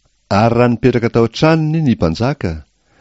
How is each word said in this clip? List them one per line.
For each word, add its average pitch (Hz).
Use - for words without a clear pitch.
Ary 117
raha 120
nipetraka 120
tao 117
an-tranony 156
ny 123
mpanjaka, 95